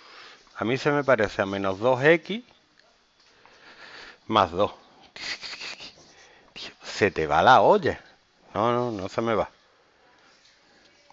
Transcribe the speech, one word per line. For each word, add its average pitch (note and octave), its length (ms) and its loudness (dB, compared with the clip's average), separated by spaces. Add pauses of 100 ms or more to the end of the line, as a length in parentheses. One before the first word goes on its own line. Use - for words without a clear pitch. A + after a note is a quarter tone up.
(580)
A G#2 80 -4
mí B2+ 120 -2
se D3 140 -2
me C#3+ 140 0
parece G#2+ 360 2
a G2 40 0
menos G2 340 -4
dos B2+ 240 0
X F3 400 2 (1800)
más G2+ 240 2
dos. F#2 220 -2 (1800)
Tío, - 200 -16 (120)
se - 280 0
te D#2 160 -2
va D2+ 140 2
la A2+ 200 8
olla. C#3+ 420 2 (500)
No, A2+ 200 0
no, A#2+ 180 -2
no G2 160 -8
se - 140 -6
me A2+ 140 -2
va. F2+ 140 -2 (1600)